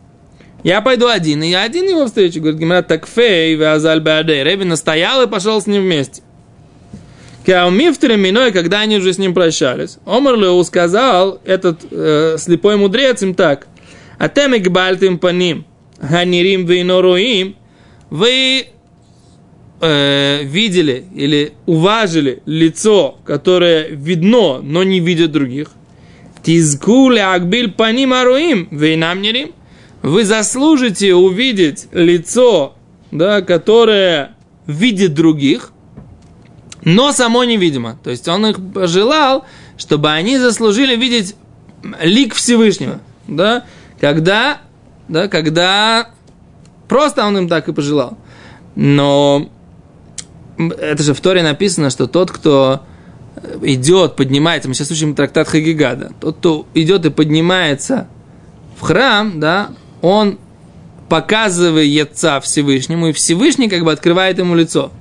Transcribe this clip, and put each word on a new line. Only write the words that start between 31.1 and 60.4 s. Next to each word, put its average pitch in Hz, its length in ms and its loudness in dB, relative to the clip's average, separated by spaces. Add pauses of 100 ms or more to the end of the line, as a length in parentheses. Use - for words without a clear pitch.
увидеть 190 760 0
лицо, 175 840 2 (360)
да, 196 300 0
которое 185 960 2 (320)
видит 180 460 0
других, 156 580 0 (1120)
но 240 280 4
само 240 320 0
невидимо. 160 600 -2
То 151 60 -10
есть 123 180 -8
он 202 200 0
их 208 100 -2 (160)
пожелал, 233 720 0 (320)
чтобы 151 320 -2
они 180 300 0
заслужили 233 580 2
видеть 233 380 -2 (640)
лик 214 320 2
Всевышнего, 214 680 0 (280)
да, 208 360 -2 (380)
когда, 185 600 0 (460)
да, 175 200 -4
когда 190 840 0 (800)
просто 269 360 0
он 202 140 0
им 180 100 -2
так 165 220 -2
и - 20 -6
пожелал. 147 460 -4 (580)
Но 143 760 2 (1080)
это 156 460 -4
же 143 100 0
в - 80 -6
Торе 185 220 2
написано, 156 480 -2
что - 160 -4
тот, 143 240 0
кто 135 500 0 (800)
идёт, 151 540 2
поднимается, 143 520 0
мы 131 60 -6
сейчас 147 160 -6
учим 156 240 -4
трактат 151 340 0
Хагига, 156 480 -2
да, - 140 -12 (100)
тот, 160 180 -6
кто 156 360 -2
идёт 165 320 0
и 143 60 0
поднимается 160 960 -2 (720)
в - 40 -18
храм, 208 580 0
да, 175 300 -2 (320)
он 202 380 0 (680)